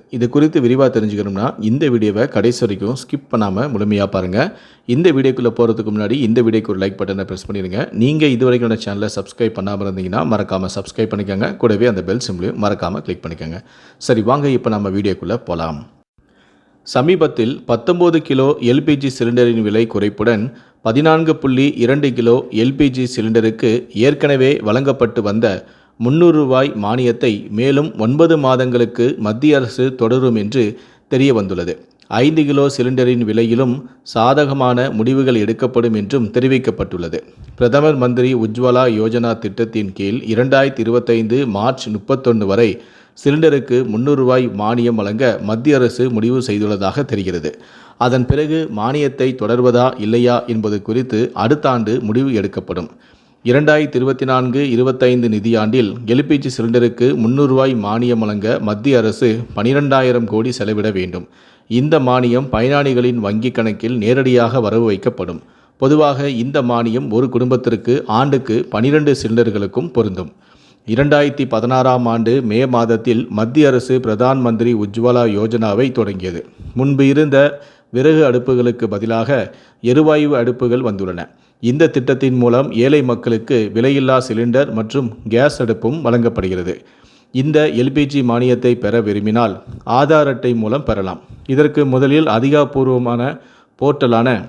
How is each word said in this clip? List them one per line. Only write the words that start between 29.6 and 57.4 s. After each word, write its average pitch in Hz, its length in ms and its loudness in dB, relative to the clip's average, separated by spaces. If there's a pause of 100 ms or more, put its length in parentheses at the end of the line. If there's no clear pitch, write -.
தொடரும் 123 400 0
என்று 110 300 0 (440)
தெரிய 135 260 2
வந்துள்ளது. 90 400 -4 (320)
ஐந்து 147 380 2
கிலோ 143 240 2
சிலிண்டரின் 123 560 0
விலையிலும் 117 580 0 (200)
சாதகமான 131 880 0
முடிவுகள் 127 440 0
எடுக்கப்படும் 117 600 0
என்றும் 107 340 -2
தெரிவிக்கப்பட்டுள்ளது. 101 920 -2 (360)
பிரதமர் 143 400 2
மந்திரி 127 380 2
உஜ்வாலா 123 520 2 (140)
யோஜனா 113 380 0
திட்டத்தின் 107 540 -6
கீழ் 101 340 -6
இரண்டாயிரத்தி 135 520 2
இருபத்தைந்து 117 680 0
மார்ச் 110 420 -2
முப்பத்தொன்னு 113 560 -2
வரை 98 260 2 (540)
சிலிண்டருக்கு 143 600 2
முந்நூறு 123 300 0
ரூபாய் 127 320 2
மானியம் 117 460 -2
வழங்க 107 480 0
மத்திய 117 340 0
அரசு 123 340 0
முடிவு 117 280 0
செய்துள்ளதாக 104 640 -2
தெரிகிறது. 90 460 -4 (460)
அதன் 123 300 2
பிறகு 156 500 -2
மானியத்தை 131 580 -2
தொடர்வதா 123 640 2
இல்லையா 120 460 2
என்பது 107 380 -4
குறித்து 120 520 -2
அடுத்த 139 360 0
ஆண்டு 120 300 -2
முடிவு 123 340 -2
எடுக்கப்படும். 95 540 -6 (560)
இரண்டாயிரத்தி 147 520 2
இருபத்தி 131 280 0
நான்கு 127 460 0
இருபத்தைந்து 127 580 2
நிதியாண்டில் 110 600 0 (160)
எல் 127 200 2
பி 147 120 2
ஜி 135 120 -4
சிலிண்டருக்கு 120 680 0
முந்நூறு 127 300 2